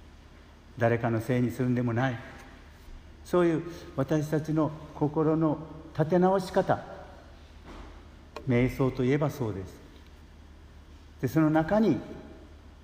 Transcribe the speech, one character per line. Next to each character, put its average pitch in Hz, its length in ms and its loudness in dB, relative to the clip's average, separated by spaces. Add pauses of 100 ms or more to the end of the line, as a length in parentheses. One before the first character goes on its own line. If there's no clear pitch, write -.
(760)
誰 117 200 4
か 117 120 -2
の 113 100 0
せ 127 200 0
い - 20 2
に 120 100 2
す 120 100 -6
る 127 80 2
ん 123 60 2
で 123 60 0
も 120 120 -2
な 127 180 0
い。 120 80 -8 (1080)
そ 180 160 2
う 175 40 6
い 165 120 2
う 165 60 -4 (320)
私 151 340 0
た 160 100 0
ち 160 120 -4
の 151 200 2 (240)
心 156 400 0
の 160 220 2 (400)
立 156 140 0
て 180 80 6
直 190 200 4
し 185 120 -6
方、 180 320 2 (1600)
瞑 123 280 4
想 131 160 2
と 127 120 -2
い 123 80 2
え 147 60 4
ば 147 120 0
そ 120 200 -4
う 101 40 -4
で 92 120 -8
す。 - 80 -16 (1500)
で、 139 60 0
そ 131 140 2
の 156 80 4
中 160 300 2
に 190 180 4 (880)